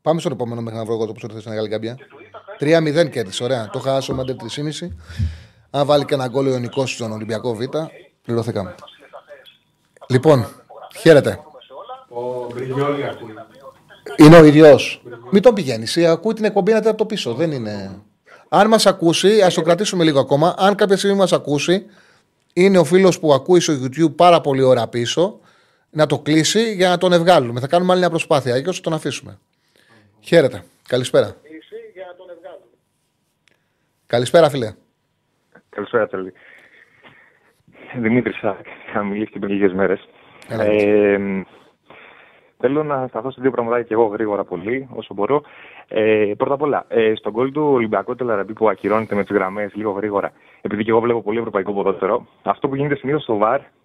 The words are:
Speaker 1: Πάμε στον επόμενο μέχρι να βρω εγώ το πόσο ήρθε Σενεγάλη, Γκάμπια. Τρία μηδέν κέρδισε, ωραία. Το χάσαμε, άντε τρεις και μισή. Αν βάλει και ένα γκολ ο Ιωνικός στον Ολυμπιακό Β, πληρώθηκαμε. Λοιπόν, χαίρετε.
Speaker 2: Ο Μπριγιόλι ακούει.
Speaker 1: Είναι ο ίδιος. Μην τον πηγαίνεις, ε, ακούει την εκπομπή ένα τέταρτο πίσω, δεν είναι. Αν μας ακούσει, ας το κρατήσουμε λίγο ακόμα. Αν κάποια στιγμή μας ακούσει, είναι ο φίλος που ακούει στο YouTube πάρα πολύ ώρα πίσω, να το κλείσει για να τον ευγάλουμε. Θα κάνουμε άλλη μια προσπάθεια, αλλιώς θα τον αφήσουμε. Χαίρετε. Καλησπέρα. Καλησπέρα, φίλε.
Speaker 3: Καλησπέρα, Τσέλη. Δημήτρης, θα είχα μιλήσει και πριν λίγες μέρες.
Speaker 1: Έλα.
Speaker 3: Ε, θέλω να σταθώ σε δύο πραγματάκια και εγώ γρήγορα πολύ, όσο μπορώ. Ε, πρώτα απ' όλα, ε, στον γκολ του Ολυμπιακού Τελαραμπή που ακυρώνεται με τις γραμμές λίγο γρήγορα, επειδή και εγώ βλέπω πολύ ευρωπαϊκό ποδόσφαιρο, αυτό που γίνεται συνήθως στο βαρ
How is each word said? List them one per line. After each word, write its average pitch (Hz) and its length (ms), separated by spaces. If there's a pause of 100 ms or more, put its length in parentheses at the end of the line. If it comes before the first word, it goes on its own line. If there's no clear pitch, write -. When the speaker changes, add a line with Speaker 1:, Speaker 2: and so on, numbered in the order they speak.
Speaker 1:
Πάμε 160 180
στον 156 120
επόμενο 120 300
μέχρι 113 180
να 113 60
βρω 110 80
εγώ 113 120
το 107 80
πόσο 117 160
ήρθε 110 120
Σενεγάλη, 110 260
Γκάμπια. 110 300 (600)
Τρία 160 240
μηδέν 156 280
κέρδισε, 107 340
ωραία. 123 260
Το 131 100
χάσαμε, 135 420
άντε 131 120
τρεις 113 200
και 147 100
μισή. 151 340 (720)
Αν 143 160
βάλει 143 200
και 156 80
ένα 131 140
γκολ 139 200
ο - 20
Ιωνικός 127 440
στον 113 180
Ολυμπιακό 110 420
Β, 107 80 (640)
πληρώθηκαμε. 110 520 (1300)
Λοιπόν, 127 360 (520)
χαίρετε. 127 420 (680)
Speaker 2:
Ο 123 440
Μπριγιόλι 135 540
ακούει. 110 260 (840)
Speaker 1:
Είναι 156 220
ο 160 40
ίδιος. 147 600 (280)
Μην 202 100
τον 233 120
πηγαίνεις, 127 440
ε, 170 100
ακούει 165 260
την 220 120
εκπομπή 202 260
ένα 220 80
τέταρτο 214 260
πίσω, 135 280
δεν 123 180
είναι. 104 500 (480)
Αν 190 180
μας 220 180
ακούσει, 190 560
ας 180 120
το 180 80
κρατήσουμε 175 420
λίγο 151 160
ακόμα. 143 380
Αν 196 180
κάποια 196 220
στιγμή 196 200
μας 180 160
ακούσει, 147 520 (680)
είναι 185 240
ο 175 60
φίλος 175 360
που 156 140
ακούει 175 260
στο 170 140
YouTube 135 420
πάρα 175 260
πολύ 139 220
ώρα 123 240
πίσω, 139 520 (500)
να 156 160
το 139 140
κλείσει 160 540
για 185 160
να 175 80
τον 180 160
ευγάλουμε. 165 460
Θα 127 80
κάνουμε 180 240
άλλη 185 100
μια 180 80
προσπάθεια, 147 440
αλλιώς 151 220
θα - 60
τον 175 120
αφήσουμε. 120 460 (800)
Χαίρετε. 135 440 (240)
Καλησπέρα. 127 480 (2750)
Καλησπέρα, 143 420
φίλε. 120 240 (960)
Speaker 3:
Καλησπέρα, 104 380
Τσέλη. 95 260 (1700)
Δημήτρης, 113 400
θα 101 180 (320)
είχα 104 140
μιλήσει 101 280
και - 80
πριν 101 140
λίγες 98 200
μέρες. 95 340 (420)
Speaker 1:
Έλα. 110 140
Speaker 3:
Ε, 101 840 (1120)
θέλω 139 260
να 135 240
σταθώ 127 240
σε 127 100
δύο 131 100
πραγματάκια 120 360
και 107 60
εγώ 113 120
γρήγορα 104 380
πολύ, 107 500
όσο - 200
μπορώ. 107 280 (460)
Ε, 107 500
πρώτα 131 160
απ' 135 80
όλα, 131 260
ε, 110 280
στον 104 160
γκολ 123 200
του 151 200
Ολυμπιακού 113 440
Τελαραμπή 110 380
που 110 160
ακυρώνεται 104 460
με 101 80
τις 101 120
γραμμές 98 380
λίγο 104 180
γρήγορα, 98 400 (300)
επειδή 104 220
και 107 60
εγώ 113 100
βλέπω 117 220
πολύ 104 180
ευρωπαϊκό 104 340
ποδόσφαιρο, 98 540 (160)
αυτό 101 240
που 135 80
γίνεται 143 200
συνήθως 139 280
στο 113 140
βαρ 113 240 (240)